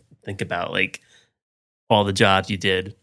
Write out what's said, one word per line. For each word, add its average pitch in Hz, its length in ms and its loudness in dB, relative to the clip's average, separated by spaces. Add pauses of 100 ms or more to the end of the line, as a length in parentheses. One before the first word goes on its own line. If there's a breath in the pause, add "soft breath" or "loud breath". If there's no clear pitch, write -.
(240)
think 98 160 -10
about, 87 320 -6
like, 95 280 -2 (880 soft breath)
all 104 140 4
the 98 100 -2
jobs 95 360 4
you 98 60 -4
did, 95 460 -2